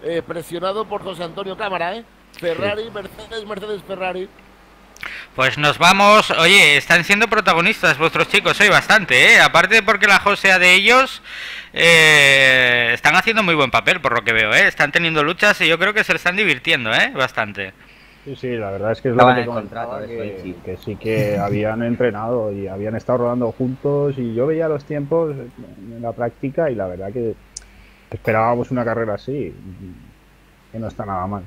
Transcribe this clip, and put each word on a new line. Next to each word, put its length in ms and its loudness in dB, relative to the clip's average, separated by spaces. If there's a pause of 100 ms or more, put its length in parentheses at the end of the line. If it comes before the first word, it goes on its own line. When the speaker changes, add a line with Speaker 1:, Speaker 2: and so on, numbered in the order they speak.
Speaker 1:
eh, 240 -4
presionado 580 -8
por 180 -8
José 200 -10
Antonio 320 -10
Cámara, 400 -6
¿eh? 80 -14 (340)
Ferrari, 460 -4
Speaker 2:
Sí. 100 -12
Speaker 1:
Mercedes, 540 -14
Mercedes, 400 -10
Ferrari. 400 -8 (1080)
Speaker 3:
Pues 220 0
nos 220 0
vamos. 520 6
Oye, 460 6
están 260 2
siendo 240 2
protagonistas 720 2
vuestros 320 0
chicos 320 0
hoy 80 6
bastante, 640 4
¿eh? 80 8
Aparte 420 4
porque 240 2
la 120 6
Josea 400 2
de 140 6
ellos, 480 2 (520)
eh, 1200 4
están 220 2
haciendo 280 0
muy 120 2
buen 160 0
papel, 280 0
por 140 -2
lo 100 0
que 100 -2
veo, 200 2
¿eh? 140 4
Están 240 0
teniendo 320 0
luchas 380 0
y 60 2
yo 120 2
creo 140 0
que 100 -2
se 120 0
están 220 -4
divirtiendo, 560 -2
¿eh? 220 0
Bastante. 580 -4 (520)
Speaker 2:
Sí, 120 -12
sí, 180 -8
la 160 -6
verdad 220 -4
es 80 -8
que 80 -2
es 40 -2
Speaker 4:
Estaban 220 4
Speaker 2:
lo 60 -2
que 40 -4
te 40 -8
Speaker 4:
en 60 -6
contrato, 340 -10
Speaker 2:
comentaba, 240 -12
Speaker 4:
eso 100 -8
Speaker 2:
que, 80 -10
Speaker 4:
ahí 120 -14
sí. 200 -12
Speaker 2:
que 140 -12
sí 180 -12
que 420 -2
habían 460 -2
<laughs> 0 -
entrenado 720 -2
y 140 -8
habían 280 -8
estado 240 -2
rodando 320 -2
juntos 680 -4
y 160 -6
yo 140 -2
veía 220 -2
los 160 -4
tiempos 500 -4
en 640 -18
la 120 -8
práctica 560 -4
y 60 -6
la 120 -6
verdad 240 -10
que 240 -6 (760)
esperábamos 600 -2
una 140 -4
carrera 300 -4
así, 380 -10 (1160)
que 80 -12
no 80 -8
está 180 -12
nada 220 -6
mal. 200 -8